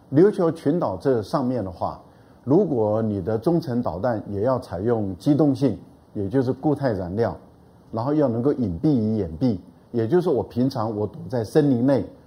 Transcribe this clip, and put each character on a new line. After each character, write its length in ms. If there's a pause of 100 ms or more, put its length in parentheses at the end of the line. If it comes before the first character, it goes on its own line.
(120)
琉 180
球 220
群 260
岛 180
这 260
上 220
面 200
的 60
话， 300 (440)
如 200
果 360
你 200
的 180
中 220
程 220
导 160
弹 300
也 140
要 160
采 220
用 360
机 180
动 200
性， 240 (340)
也 160
就 140
是 100
固 220
态 180
燃 240
料， 180 (560)
然 140
后 80
要 160
能 140
够 100
隐 260
蔽 160
于 220
掩 220
蔽， 200 (320)
也 160
就 120
是 40
说 100
我 100
平 260
常 260
我 120
躲 220
在 140
森 280
林 160
内， 180 (220)